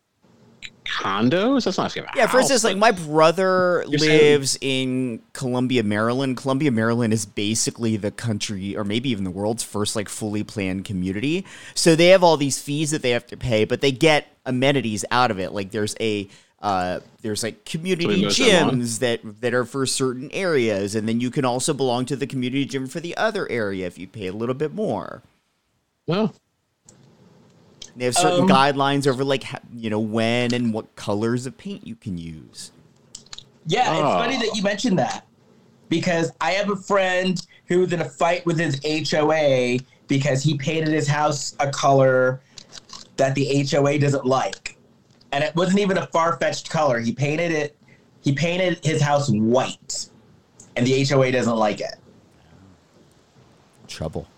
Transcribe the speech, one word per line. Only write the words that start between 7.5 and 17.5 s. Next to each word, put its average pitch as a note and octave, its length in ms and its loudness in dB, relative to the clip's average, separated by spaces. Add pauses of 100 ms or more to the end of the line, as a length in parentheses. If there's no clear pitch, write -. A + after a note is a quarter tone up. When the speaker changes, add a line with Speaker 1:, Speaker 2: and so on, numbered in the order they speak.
Speaker 2:
the G2+ 140 -4
country, G2+ 640 -6
or G#2+ 80 -6
maybe A#2 260 -2
even G2 140 -4
the F#2+ 80 -4
world's G#2 320 -4
first, - 320 -4
like, G2+ 140 -6
fully G#2+ 340 -6
planned F#2+ 420 -6
community. G#2+ 580 -4 (300)
So E3 220 4
they E3+ 120 6
have F#3 160 8
all D#3+ 140 6
these C#3 240 0
fees D3 300 -4
that D#3 100 -2
they B2 100 0
have A#2+ 160 -2
to G2+ 100 -16
pay, A2 280 2
but A#2 160 -2
they C#3 100 2
get D3 360 2 (180)
amenities B2+ 640 0
out B2 200 4
of F#2+ 80 -4
it. F#2 140 -6
Like, G2 180 -6
there's G#2+ 280 -4
a, G#2 280 -2 (340)
uh, F2+ 380 -2 (240)
there's, G#2+ 180 -4
like, - 240 -8